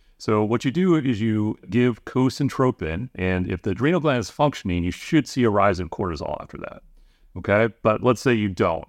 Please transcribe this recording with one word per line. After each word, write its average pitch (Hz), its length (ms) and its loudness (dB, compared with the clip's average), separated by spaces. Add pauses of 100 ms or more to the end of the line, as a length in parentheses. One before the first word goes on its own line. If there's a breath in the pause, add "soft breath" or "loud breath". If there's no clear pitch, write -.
(180)
So 107 260 0
what 117 200 0
you 135 60 0
do 175 240 2
is 123 260 0
you 107 380 0 (100)
give 120 360 2
cosentropin, 127 1120 -2
and 92 340 -2
if 92 120 -4
the 104 80 -2
adrenal 135 280 0
gland 139 220 0
is 98 100 -8
functioning, 95 540 -2
you 87 80 -2
should - 340 0
see - 160 -2
a 113 80 4
rise 98 300 2
in 85 80 -8
cortisol - 520 -6
after - 180 -16
that, - 240 -14 (540)
okay? 101 460 2
But 107 220 2
let's 120 160 2
say 127 120 2
you 104 160 0
don't. 90 400 -2